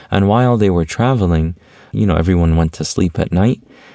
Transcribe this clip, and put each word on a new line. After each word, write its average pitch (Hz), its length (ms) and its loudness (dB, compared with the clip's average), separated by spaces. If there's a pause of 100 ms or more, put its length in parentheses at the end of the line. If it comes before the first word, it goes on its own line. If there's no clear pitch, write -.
(100)
And 98 180 2
while 123 280 2
they 104 140 2
were 87 140 0
traveling, 87 720 0 (380)
you 107 140 -2
know, 87 100 0
everyone 85 400 2
went 82 180 0
to 78 100 -8
sleep - 340 -4
at - 140 -4
night, 101 300 0 (320)